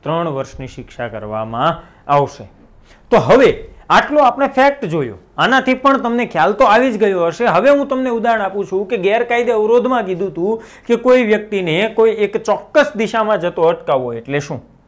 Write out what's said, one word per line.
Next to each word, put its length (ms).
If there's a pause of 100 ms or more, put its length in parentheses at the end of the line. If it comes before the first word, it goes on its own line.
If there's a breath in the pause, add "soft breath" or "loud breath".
ત્રણ 320
વર્ષની 340
શિક્ષા 420
કરવામાં 680 (280 loud breath)
આવશે. 360 (680 soft breath)
તો 160
હવે 200 (480 soft breath)
આટલો 260
આપણે 360
ફેક્ટ 340
જોયો, 260 (200)
આનાથી 440
પણ 220
તમને 240
ખ્યાલ 320
તો 80
આવી 260
જ 80
ગયો 300
હશે. 240
હવે 160
હું 160
તમને 260
ઉદાહરણ 320
આપું 240
છું 180
કે 200
ગેરકાયદે 480
અવરોધમાં 500
કીધું 260
હતું 300 (240 loud breath)
કે 160
કોઈ 240
વ્યક્તિને 500 (220)
કોઈ 180 (100)
એક 200
ચોક્કસ 560
દિશામાં 400
જતો 320
અટકાવવો 400
એટલે 280
શું? 220 (240)